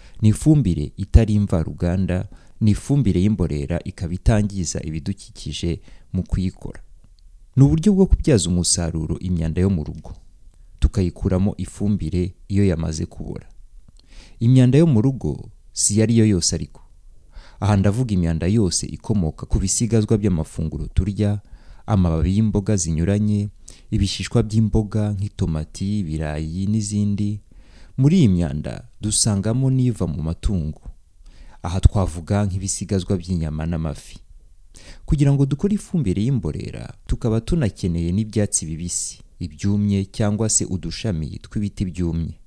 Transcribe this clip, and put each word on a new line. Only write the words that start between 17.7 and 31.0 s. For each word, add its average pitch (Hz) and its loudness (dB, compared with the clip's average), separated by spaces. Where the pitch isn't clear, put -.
ndavuga 104 2
imyanda 82 0
yose 98 2
ikomoka - -4
ku - 0
bisigazwa 107 2
by'amafunguro 80 -2
turya, 101 0
amababi 90 2
y'imboga 104 2
zinyuranye, 101 0
ibishishwa 101 0
by'imboga 107 0
nk'itomati, 98 -4
ibirayi 78 -4
n'izindi. 104 -2
Muri 151 4
iyi 131 6
myanda 78 -2
dusangamo 110 0
n'iva 123 0
mu 73 -4
matungo. 80 -2